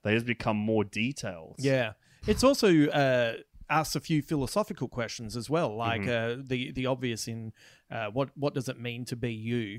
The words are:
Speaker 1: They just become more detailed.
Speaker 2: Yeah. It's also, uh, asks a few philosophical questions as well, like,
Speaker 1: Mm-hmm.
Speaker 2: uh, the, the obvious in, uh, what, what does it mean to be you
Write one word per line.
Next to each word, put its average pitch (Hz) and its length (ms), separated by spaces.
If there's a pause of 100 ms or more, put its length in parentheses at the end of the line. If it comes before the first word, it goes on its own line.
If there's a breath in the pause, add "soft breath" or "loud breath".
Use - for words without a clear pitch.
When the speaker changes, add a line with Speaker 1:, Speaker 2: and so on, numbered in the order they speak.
Speaker 1:
They 104 120
just 117 120
become 113 300
more 107 260
detailed. 101 760
Speaker 2:
Yeah. 131 320 (340 soft breath)
It's 214 160
also, 196 460
uh, 127 460 (340)
asks 151 260
a 156 60
few 156 200
philosophical 147 680
questions 113 480
as 113 120
well, 139 280
like, 117 240
Speaker 1:
Mm-hmm. 117 400
Speaker 2:
uh, 135 40
the, 127 280
the 131 140
obvious 127 420
in, 113 240 (360 soft breath)
uh, 113 220
what, 127 260
what 143 160
does 131 160
it 127 120
mean 120 240
to 127 100
be 120 180
you 110 460